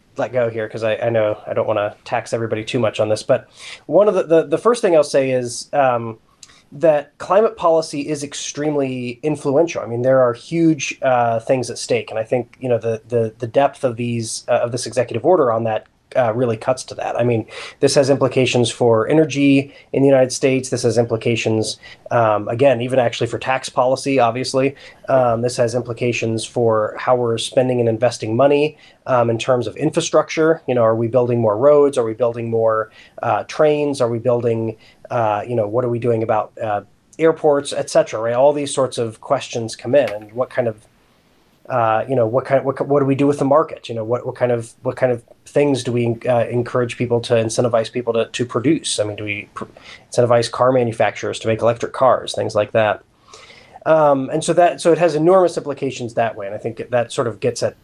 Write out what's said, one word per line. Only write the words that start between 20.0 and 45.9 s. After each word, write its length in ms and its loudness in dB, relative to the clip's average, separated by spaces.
the 60 6
United 240 4
States. 380 -2
This 120 -4
has 160 2
implications, 800 0
um, 380 2
again, 320 2
even 180 -2
actually 300 0
for 100 -6
tax 300 -4
policy, 500 0
obviously. 560 0
Um, 340 2
this 140 -2
has 180 0
implications 680 -4
for 540 0
how 180 2
we're 220 -2
spending 420 0
and 80 2
investing 480 -2
money, 400 4
um, 240 2
in 80 0
terms 280 0
of 100 -10
infrastructure. 920 0
You 80 0
know, 80 2
are 140 4
we 120 0
building 320 2
more 160 2
roads? 420 4
Are 60 2
we 100 -4
building 360 -2
more, 400 0
uh, 220 0
trains? 560 0
Are 80 2
we 100 -4
building, 580 -2
uh, 360 -2
you 80 -6
know, 120 0
what 180 -2
are 40 -2
we 100 -2
doing 240 0
about, 300 -2
uh, 200 -4
airports, 560 0
et 160 -4
cetera, 280 0
right? 160 -2
All 200 4
these 180 -6
sorts 240 -2
of 240 -6
questions 560 -4
come 180 -2
in, 160 4
and 220 -10
what 160 -4
kind 200 -2
of, 180 -8
uh, 400 0
you 80 -2
know, 100 2
what 200 -2
kind, 180 0
what, 240 -2
what 120 2
do 40 2
we 100 2
do 120 2
with 120 2
the 60 -2
market? 460 0
You 40 -8
know, 100 -6
what, 200 -4
what 120 -8
kind 160 0
of, 200 -4
what 140 -4
kind 160 0
of 100 -6
things 400 0
do 80 -4